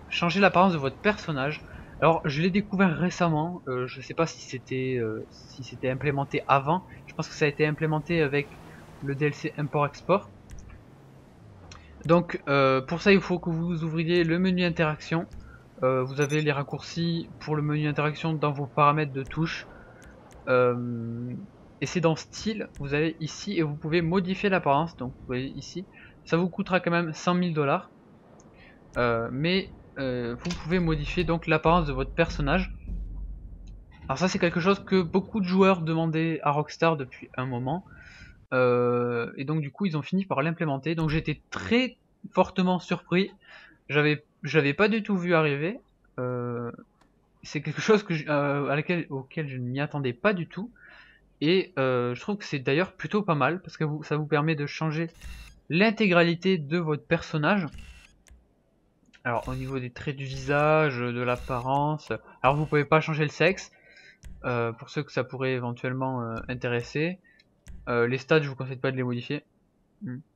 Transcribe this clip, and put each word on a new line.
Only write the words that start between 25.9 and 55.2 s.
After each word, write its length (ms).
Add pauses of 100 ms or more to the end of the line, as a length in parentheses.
ça 120
vous 120
coûtera 300
quand 140
même 200
cent 220
mille 200
dollars. 360 (1040)
Euh, 360
mais, 360 (300)
euh, 400
vous 120 (120)
pouvez 160
modifier 460
donc 240
l'apparence 380
de 60
votre 200
personnage. 600 (1300)
Alors 120
ça 120
c'est 100
quelque 220
chose 240
que 180
beaucoup 380
de 40
joueurs 380
demandaient 640
à 80
Rockstar 440
depuis 400
un 100
moment. 380 (680)
Euh, 840
et 80
donc 160
du 120
coup 140
ils 100
ont 60
fini 220
par 160
l'implémenter. 540
Donc 160
j'étais 300 (100)
très 460 (340)
fortement 480
surpris. 540 (560)
J'avais, 360 (200)
je 120
l'avais 180
pas 120
du 160
tout 140
vu 180
arriver. 460 (400)
Euh, 500 (720)
c'est 180
quelque 200
chose 240
que 100
je, 140
euh, 400
à 80
laquelle, 340
auquel 380
je 80
ne 80
m'y 160
attendais 320
pas 200
du 140
tout. 240 (760)
Et, 320
euh, 380
je 60
trouve 160
que 80
c'est 160
d'ailleurs 320
plutôt 300
pas 120
mal 280
parce 140
que 60
vous, 220
ça 120
vous 100
permet 280
de 100
changer 440 (600)